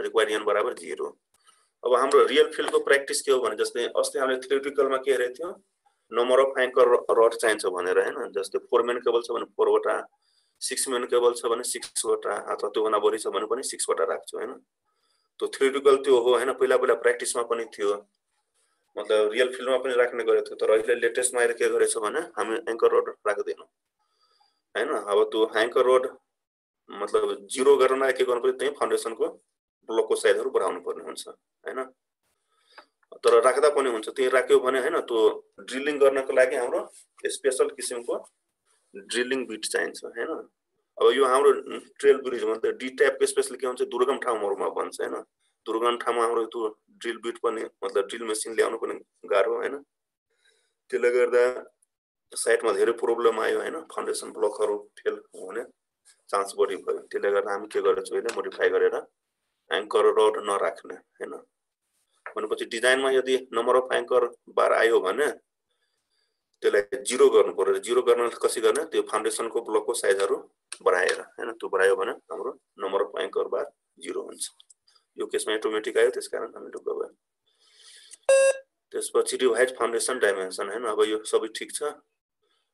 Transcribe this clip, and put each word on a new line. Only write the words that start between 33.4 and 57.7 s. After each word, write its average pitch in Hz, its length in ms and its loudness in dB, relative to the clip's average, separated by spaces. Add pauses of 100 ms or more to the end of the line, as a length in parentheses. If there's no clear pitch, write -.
राख्दा 135 260 4
पनि 139 220 2
हुन्छ, 107 180 -6
त्यही 131 200 0
राख्यो 131 300 4
भने, 127 200 0
होइन, 151 220 0
त्यो 117 180 -2 (400)
drilling 135 400 -4
गर्नको 135 340 4
लागि 127 220 4
हाम्रो 123 240 -2 (480)
special 139 420 0
किसिमको 123 460 -8 (800)
drilling 120 500 -4
bit 110 200 -10
चाहिन्छ, - 400 -4
होइन। 120 260 -8 (640)
अब - 140 4
यो 135 140 4
हाम्रो 135 260 6 (480)
trail 139 180 6
bridge 123 260 -6
भन्दा 110 280 -2
डी 131 180 -8
टाइपको 135 360 0
specially 131 320 -2
के 131 100 -6
हुन्छ, 127 140 -4
दुर्गम 127 380 0
ठाउँहरूमा 110 500 -4
बन्छ, 90 320 -6
होइन। - 140 -6 (500)
दुर्गम 117 320 0
ठाउँमा 120 260 -2
हाम्रो 117 220 0
त्यो 120 160 -8 (360)
drill 113 200 -8
bit 113 200 -8
पनि, 113 240 -4 (220)
मतलब, - 240 -2
drill 117 160 -10
machine 110 320 -6
ल्याउनु - 220 0
पनि - 160 -8 (340)
गाह्रो, 98 280 2
होइन। 135 200 -4 (1120)
त्यसले 120 220 0
गर्दा 123 320 4 (880)
साइडमा 113 400 0
धेरै 104 200 2
problem 117 480 0
आयो, 110 200 0
होइन, 104 180 -6 (140)
Foundation 107 400 -8
ब्लकहरू 208 440 -2 (220)
fail 214 180 -6 (200)
हुने 190 280 -10 (680)
chance 98 240 -2
बढी 98 200 0
भयो। 82 240 -6 (120)
त्यसले 101 200 -2
गर्दा 101 200 0
हामी 104 160 -8
के 104 140 -4